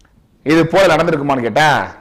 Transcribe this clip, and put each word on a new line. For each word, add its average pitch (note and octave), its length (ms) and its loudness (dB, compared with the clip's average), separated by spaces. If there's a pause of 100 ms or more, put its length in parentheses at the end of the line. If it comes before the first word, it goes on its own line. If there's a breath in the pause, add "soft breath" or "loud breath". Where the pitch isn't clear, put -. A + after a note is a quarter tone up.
(440)
இது D#3+ 240 0
போல F3 280 2
நடந்திருக்குமான்னு C#3+ 460 -2
கேட்டா A#2 460 0 (140)